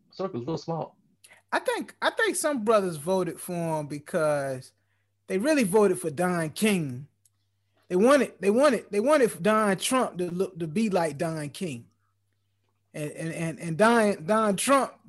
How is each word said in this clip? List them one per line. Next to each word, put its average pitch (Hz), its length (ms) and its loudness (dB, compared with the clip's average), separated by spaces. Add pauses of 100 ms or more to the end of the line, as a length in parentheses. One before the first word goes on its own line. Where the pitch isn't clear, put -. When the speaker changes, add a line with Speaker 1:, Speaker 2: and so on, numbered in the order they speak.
(100)
Speaker 1:
circle's 185 360 -8
real 160 120 -6
small. - 380 -8 (560)
Speaker 2:
I - 60 0
think, 427 420 -6
I 311 100 0
think 403 260 -2
some 285 280 -2
brothers 208 320 2
voted 175 440 -2
for 165 400 -4
him 147 80 -8
because 147 840 -4 (560)
they 190 120 -4
really 277 260 2
voted 190 340 4
for 165 100 -6
Don 170 420 -2
King. 151 580 -2 (800)
They 180 80 -2
wanted, 240 420 4
they 196 120 0
wanted, 247 420 2
they 202 80 0
wanted 254 420 2
Don 208 340 2
Trump 247 420 -2
to 175 120 -4
look, 180 300 -4
to 170 80 -4
be 214 220 0
like 170 280 0
Don 160 320 -4
King. 127 360 -10 (1080)
And, 151 180 -8
and, 165 200 -8
and, 160 280 -6
and 165 160 -6
Don, 214 480 4
Don 214 320 2
Trump 262 360 2 (160)